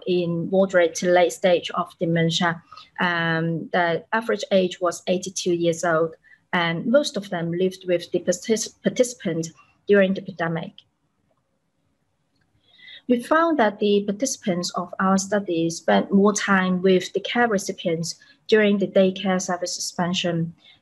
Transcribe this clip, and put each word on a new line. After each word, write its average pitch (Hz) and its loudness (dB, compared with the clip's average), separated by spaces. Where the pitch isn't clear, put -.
in 170 -2
moderate 185 2
to 185 -2
late 175 4
stage 175 0
of - -6
dementia. 165 0
Um, 165 -2
the 170 0
average 226 -2
age 185 2
was 170 -2
eighty-two 185 -4
years 170 -2
old, 165 0
and 170 -2
most 277 0
of 202 -8
them 170 -4
lived 185 -4
with 175 -2
the 175 -2
partic-, 208 -4
participant 165 -2
during 196 4
the 190 -6
pandemic. 165 -6
We 240 2
found 320 2
that 208 2
the 202 2
participants 202 -4
of 180 -8
our 190 4
study 190 -2
spent - 0
more 202 6
time 185 0
with 185 2
the 196 -2
care 240 0
recipients 190 -4
during 208 4
the 190 -2
daycare 190 2
service 180 -4
suspension, 170 -4